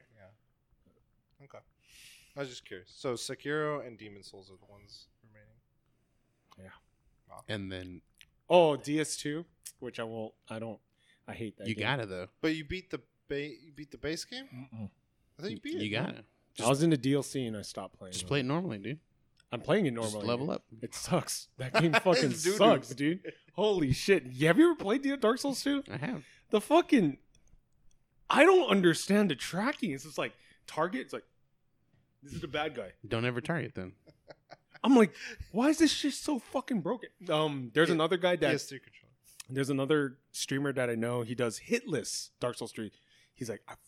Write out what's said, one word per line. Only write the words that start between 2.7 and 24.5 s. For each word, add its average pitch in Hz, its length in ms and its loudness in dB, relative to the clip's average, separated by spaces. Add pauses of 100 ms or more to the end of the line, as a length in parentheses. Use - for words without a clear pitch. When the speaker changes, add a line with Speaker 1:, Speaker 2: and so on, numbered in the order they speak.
Speaker 1:
So 131 180 -4
Sekiro 143 720 -4
and 117 120 -16
Demon 101 260 -18
Souls 98 280 -20
are 92 60 -20
the 92 140 -20
ones 101 360 -20 (200)
remaining. 107 260 -20 (1040)
Speaker 2:
Yeah. 92 120 -20 (600)
Speaker 1:
Wow. - 180 -18
Speaker 3:
And 98 240 -8
then 90 300 -12 (480)
Speaker 2:
Oh, 165 260 8
D 147 240 -2
S - 180 -4
two, 151 280 -6 (340)
which 123 200 -12
I 117 40 -4
won't, 113 300 -8 (160)
I 113 100 -10
don't, 113 200 -10 (480)
I 110 60 -10
hate 110 240 -10
that 107 100 -12
Speaker 3:
you 110 80 -2
Speaker 2:
game. 101 80 -4
Speaker 3:
gotta, 120 240 0
though. 92 200 -8 (140)
Speaker 1:
But 160 140 0
you 156 100 -8
beat 180 240 -10
the 139 120 -8 (260)
ba-, 147 220 -6
you 156 260 -20
beat 147 160 -18
the 127 80 -16
base 156 260 -6
game? 262 260 -12
Speaker 2:
Mm-mm. 120 380 -12 (480)
Speaker 1:
I 143 60 -16
thought 208 80 -6
you 214 80 -10
beat 320 180 -8
Speaker 3:
You 107 100 -4
Speaker 1:
it. - 20 -4
Speaker 3:
gotta. 113 340 -4 (400)
Speaker 2:
I 117 60 4
was 139 120 4
in 170 80 6
the 156 80 4
D 127 160 0
L 139 80 2
C 131 240 -6
and 110 100 -6
I 101 60 -8
stopped - 380 -12
playing 92 140 -14
Speaker 3:
Just 92 120 -6
Speaker 2:
it. - 20 -14
Speaker 3:
play 147 120 0
it 127 60 0
normally, 147 340 -2
dude. 117 200 -8 (520)
Speaker 2:
I'm 120 100 -6
playing 185 240 2
it 127 80 0
Speaker 3:
Just 113 200 -2
Speaker 2:
normally. 104 140 -6
Speaker 3:
level 123 220 0
up. - 140 -6 (180)
Speaker 2:
It - 140 -10
sucks. - 520 -4 (100)
That 127 160 -8
Speaker 1:
<laughs> 214 60 2
Speaker 2:
game 160 140 4
fucking 170 380 4
Speaker 1:
It's 165 120 -6
doo-doo. 196 140 0
Speaker 2:
sucks, 190 320 6
dude. 143 320 -2 (320)
Holy 180 400 2
shit. 175 320 2
Yeah, 127 220 0
have 170 100 6